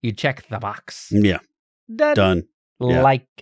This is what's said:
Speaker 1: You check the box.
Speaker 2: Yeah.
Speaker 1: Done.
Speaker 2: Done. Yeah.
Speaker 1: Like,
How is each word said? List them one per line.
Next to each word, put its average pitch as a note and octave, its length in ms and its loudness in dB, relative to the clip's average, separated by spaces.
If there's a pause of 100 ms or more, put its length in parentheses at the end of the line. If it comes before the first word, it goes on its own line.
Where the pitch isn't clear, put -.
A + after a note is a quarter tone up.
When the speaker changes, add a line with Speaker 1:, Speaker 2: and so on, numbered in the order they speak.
Speaker 1:
You A#2 100 -4
check B2+ 380 -6
the A#2+ 100 -8
box. - 540 -12
Speaker 2:
Yeah. G#2 240 2 (580)
Speaker 1:
Done. D4+ 200 0
Speaker 2:
Done. F#2 280 2 (380)
Yeah. B2+ 220 2
Speaker 1:
Like, C3+ 240 2 (140)